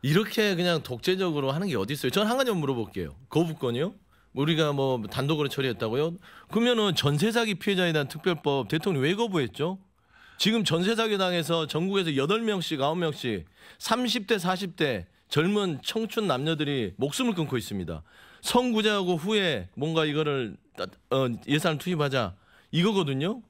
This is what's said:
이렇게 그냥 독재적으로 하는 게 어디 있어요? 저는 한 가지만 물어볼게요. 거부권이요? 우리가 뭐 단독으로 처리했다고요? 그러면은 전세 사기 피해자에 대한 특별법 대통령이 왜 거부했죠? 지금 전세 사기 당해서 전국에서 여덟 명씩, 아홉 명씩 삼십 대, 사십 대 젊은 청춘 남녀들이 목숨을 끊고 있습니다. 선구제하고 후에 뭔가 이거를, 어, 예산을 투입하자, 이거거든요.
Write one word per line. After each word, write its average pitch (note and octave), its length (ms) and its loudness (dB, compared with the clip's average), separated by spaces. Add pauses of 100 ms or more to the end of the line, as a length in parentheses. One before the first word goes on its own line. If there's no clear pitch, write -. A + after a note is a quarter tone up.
이렇게 G3+ 520 2
그냥 E3+ 260 0
독재적으로 D3 680 -2
하는 F3 160 -2
게 D3+ 80 -2
어디 G#2 180 -2
있어요? C3+ 160 -2
저는 G3+ 180 2
한 A#3 100 2
가지만 A#3+ 220 0
물어볼게요. G#2+ 540 -4 (160)
거부권이요? D3+ 640 0 (400)
우리가 D3+ 400 2
뭐 C3 340 0
단독으로 C#3+ 400 0
처리했다고요? C3 680 -2 (320)
그러면은 A3 460 2
전세 D3 360 2
사기 A3 220 0
피해자에 F#3 400 0
대한 D3 140 2
특별법 D3 600 -2
대통령이 D#3 380 0
왜 E3 80 2
거부했죠? F#3 640 -2 (640)
지금 A3 240 4
전세 F3 320 2
사기 A3 240 0
당해서 E3 480 0
전국에서 F3 480 0
여덟 E3+ 260 2
명씩, F#3 400 -2
아홉 D3+ 160 2
명씩 C3 480 -2 (320)
삼십 A3+ 480 0
대, A3 140 2
사십 F3+ 360 -2
대 A#2+ 300 -2 (240)
젊은 F3+ 540 0
청춘 A3 420 -2
남녀들이 C#3+ 720 0
목숨을 F3+ 380 -2
끊고 C#3+ 200 -2
있습니다. F2 460 -6 (400)
선구제하고 G#3+ 760 2
후에 E3 580 0
뭔가 D#3+ 300 0
이거를, C#3+ 520 0 (540)
어, C3 160 4 (200)
예산을 D3+ 300 2
투입하자, C3+ 560 -2 (380)
이거거든요. F3+ 800 0